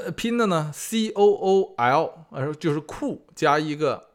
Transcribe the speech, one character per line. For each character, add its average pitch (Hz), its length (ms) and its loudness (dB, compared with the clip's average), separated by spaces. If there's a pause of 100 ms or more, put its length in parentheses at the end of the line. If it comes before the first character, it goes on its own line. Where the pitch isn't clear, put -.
(160)
拼 233 220 -2
的 233 80 2
呢 160 260 0
？C 220 380 -4
O 202 220 4
O 190 460 2
L， 131 360 2 (160)
呃， 143 240 -6
就 151 180 -2
是 147 80 -2
酷 175 540 -8
加 151 240 2
一 156 180 -4
个 139 400 -4